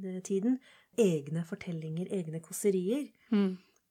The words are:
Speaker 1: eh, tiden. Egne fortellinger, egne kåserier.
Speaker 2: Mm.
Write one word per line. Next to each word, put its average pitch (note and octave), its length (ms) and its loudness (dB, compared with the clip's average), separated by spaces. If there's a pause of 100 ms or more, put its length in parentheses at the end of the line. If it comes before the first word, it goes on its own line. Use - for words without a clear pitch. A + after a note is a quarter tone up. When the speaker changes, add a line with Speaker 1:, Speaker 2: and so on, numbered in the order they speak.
Speaker 1:
eh, F#3 180 -6
tiden. G#3 380 2 (400)
Egne E3 480 2
fortellinger, E3 640 -6
egne E3 300 -4
kåserier. G3 720 0 (180)
Speaker 2:
Mm. G3 280 2 (320)